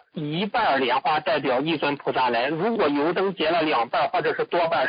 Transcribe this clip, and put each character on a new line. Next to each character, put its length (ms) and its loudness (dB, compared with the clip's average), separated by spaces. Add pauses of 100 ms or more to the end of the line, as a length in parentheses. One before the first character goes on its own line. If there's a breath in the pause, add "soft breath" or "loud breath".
(140)
一 320 -4
半 220 -2
儿 100 2
莲 220 0
花 200 0
代 200 0
表 200 0
一 180 -2
尊 180 -2
菩 160 -4
萨 180 2
来？ 200 0
如 280 -2
果 100 2
油 260 0
灯 200 0
结 160 -2
了 140 2
两 260 0
半 140 0
儿 60 0
或 120 -2
者 140 0
是 100 -2
多 220 0
半 140 0
儿， 80 0